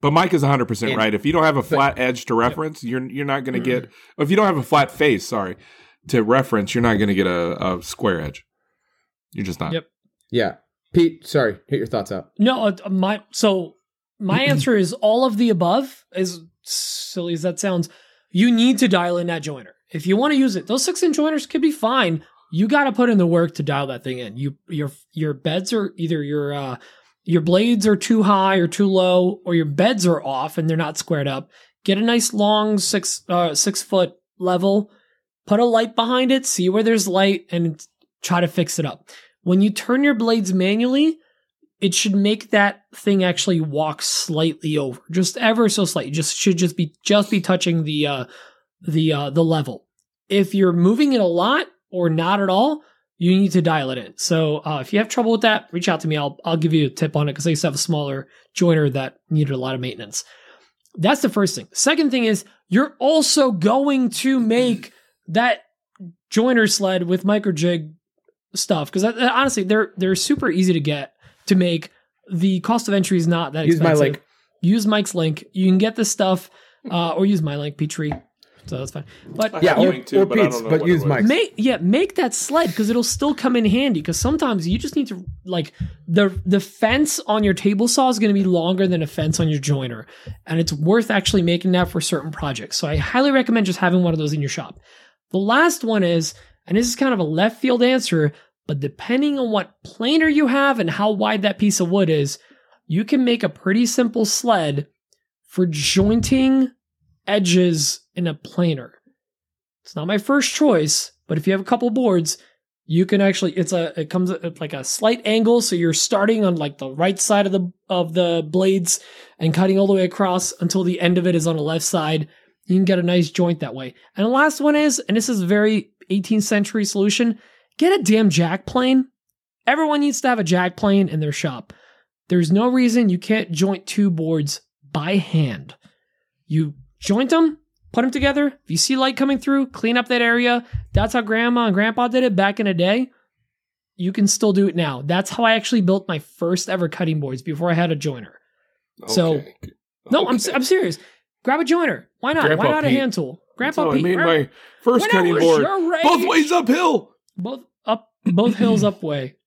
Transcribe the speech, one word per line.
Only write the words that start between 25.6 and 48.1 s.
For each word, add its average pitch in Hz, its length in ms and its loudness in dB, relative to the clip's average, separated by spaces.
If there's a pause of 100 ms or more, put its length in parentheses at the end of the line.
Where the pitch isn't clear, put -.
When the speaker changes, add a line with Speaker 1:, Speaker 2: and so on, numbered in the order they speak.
Speaker 3:
are 208 220 -2
either 165 280 -4
your, 143 300 -4
uh, 135 240 -8 (460)
your 170 180 2
blades 196 460 2
are 214 80 6
too 214 280 2
high 190 340 4
or 175 100 2
too 196 200 0
low, 185 580 2
or 175 100 -2
your 160 100 2
beds 180 420 0
are 165 160 2
off 135 340 -6
and 160 120 -2
they're 160 60 0
not 156 220 -4
squared 143 300 -4
up. 135 240 -8 (340)
Get 190 120 2
a 208 40 -2
nice 233 320 0
long 214 460 2
six, - 500 -4
uh, 175 260 0
six 196 260 -2
foot 180 320 -2 (260)
level, 190 520 0 (540)
put 208 140 0
a 240 60 4
light 233 300 0
behind 254 360 0
it, 262 140 0
see 180 220 -2
where 202 160 0
there's 214 240 2
light, 190 440 0
and 170 340 -4 (360)
try 175 200 0
to 170 60 0
fix 160 320 -4
it 156 60 -2
up. - 220 -12 (360)
When 185 180 2
you 208 100 4
turn 247 320 -2
your 285 120 4
blades 226 380 0
manually, 247 640 2 (600)
it 190 160 0
should 196 200 0
make 208 360 0
that 202 300 2 (120)
thing 196 300 0
actually 175 380 0
walk 151 400 -4
slightly 156 760 -2
over, 135 220 -6 (120)
just 175 260 -2
ever 226 320 2
so 208 160 -2
slightly. 135 260 -6
Just 151 260 -4
should 185 200 2
just 170 180 0
be, 160 180 -4 (120)
just 202 260 2
be 208 100 0
touching 175 420 0
the, 147 240 -2
uh, 135 180 -6 (560)